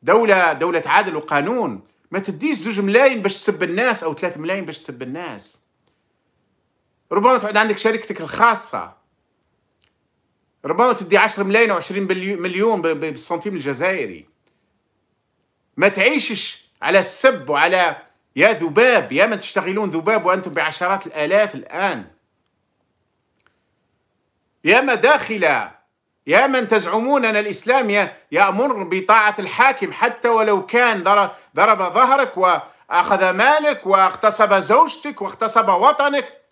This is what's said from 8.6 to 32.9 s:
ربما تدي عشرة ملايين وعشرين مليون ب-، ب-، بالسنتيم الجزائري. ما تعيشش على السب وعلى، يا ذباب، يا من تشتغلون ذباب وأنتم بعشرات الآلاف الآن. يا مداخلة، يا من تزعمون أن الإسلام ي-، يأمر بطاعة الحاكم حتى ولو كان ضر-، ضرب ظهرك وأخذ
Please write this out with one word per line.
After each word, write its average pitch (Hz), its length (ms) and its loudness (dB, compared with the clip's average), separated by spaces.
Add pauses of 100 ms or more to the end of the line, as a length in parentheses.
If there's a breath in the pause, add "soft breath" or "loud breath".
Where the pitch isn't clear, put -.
ربما 214 280 2
تدي 190 240 0
عشرة 208 260 2
ملايين 208 280 2
وعشرين 190 320 -4 (380)
مليون 190 400 -2
ب-، 160 60 -2
ب-، 156 120 -2
بالسنتيم 170 560 -8
الجزائري. 139 760 -6 (1500)
ما 175 100 4
تعيشش 208 800 -2 (140)
على 185 180 2
السب 180 500 0
وعلى، 165 520 0 (340)
يا 180 160 4
ذباب، 190 600 2
يا 160 140 2
من 220 140 -4
تشتغلون 190 500 -4
ذباب 165 360 -2
وأنتم 185 280 -2
بعشرات 175 540 -4
الآلاف 190 480 -2
الآن. 170 560 -8 (2500)
يا 208 180 4
مداخلة، 220 960 0 (500)
يا 208 200 4
من 254 200 0
تزعمون 226 580 0
أن 220 100 0
الإسلام 214 540 0
ي-، 202 220 0 (200)
يأمر 196 520 2
بطاعة 208 560 2
الحاكم 233 520 0
حتى 240 380 -2
ولو 214 360 2
كان 233 380 0
ضر-، 196 320 2 (200 loud breath)
ضرب 208 220 4 (160)
ظهرك 254 440 2
وأخذ 185 920 0